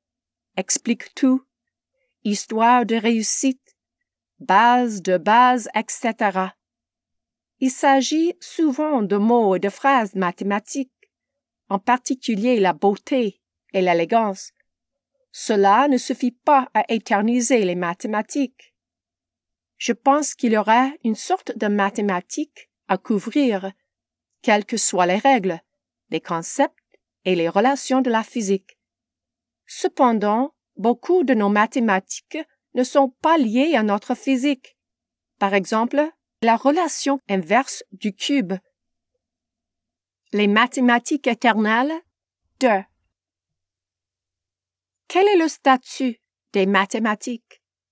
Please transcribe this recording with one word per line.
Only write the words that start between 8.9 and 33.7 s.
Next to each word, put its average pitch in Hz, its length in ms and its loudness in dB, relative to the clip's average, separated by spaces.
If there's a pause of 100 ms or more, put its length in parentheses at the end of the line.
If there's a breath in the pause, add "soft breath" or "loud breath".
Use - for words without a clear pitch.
de 202 140 -2
mots 214 400 2
et - 20 0
de 196 100 -2
phrases 254 460 0
mathématiques, 202 960 -6 (580)
en 196 120 -4
particulier 247 800 -2
la 185 120 2
beauté 202 680 -2 (320)
et 190 100 0
l'élégance. 185 720 0 (800)
Cela 214 560 2
ne 262 80 2
suffit 247 360 -4
pas 269 420 0
à 214 140 2
éterniser 226 760 0
les 175 100 -2
mathématiques. 214 1000 -6 (1000)
Je - 160 -4
pense 277 440 0
qu'il 226 160 -2
y 220 40 2
aurait 240 460 0
une 220 140 -2
sorte - 420 -6
de 214 80 -4
mathématiques 202 1040 -4 (160)
à 190 100 -2
couvrir, 208 760 -2 (720)
quelles 208 220 2
que 233 120 -8
soient 180 300 0
les 185 100 2
règles, 202 440 0 (500)
les 160 100 -4
concepts - 580 -4 (460)
et 185 100 0
les 165 140 0
relations 262 540 0
de 247 80 -2
la 220 120 0
physique. 196 560 -6 (880)
Cependant, 233 880 0 (220)
beaucoup 247 480 0
de 262 100 2
nos 208 140 0
mathématiques 214 920 -2 (360)
ne 247 100 0
sont 269 240 2
pas 320 300 0
liées 262 380 0